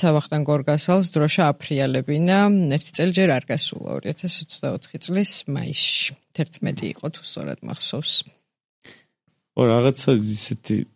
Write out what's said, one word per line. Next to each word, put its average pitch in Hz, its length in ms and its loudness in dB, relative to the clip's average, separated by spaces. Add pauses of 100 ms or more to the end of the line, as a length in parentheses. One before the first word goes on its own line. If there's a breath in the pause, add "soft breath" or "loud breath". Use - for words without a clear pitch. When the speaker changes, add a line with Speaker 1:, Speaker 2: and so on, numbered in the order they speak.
Speaker 1:
ვახტანგ 151 400 2
გორგასალს 151 640 2
დროშა 156 380 2
აფრიალებინა, 147 920 0 (300)
ერთი 143 220 -2
წელი 175 240 0
ჯერ 185 160 4
არ 127 160 0
გასულა, - 460 -4
ორი - 160 -6
ათას 165 280 -6
ოცდაოთხი - 600 -8
წლის 196 340 -2 (120)
მაისში. - 760 0 (120)
თერთმეტი - 580 -4
იყო, - 180 -10
თუ - 160 -10
სწორად - 380 -10
მახსოვს. - 520 -6 (1400 soft breath)
Speaker 2:
ო, - 40 0
რაღაცა 123 540 2
ისეთი 107 600 -4 (200)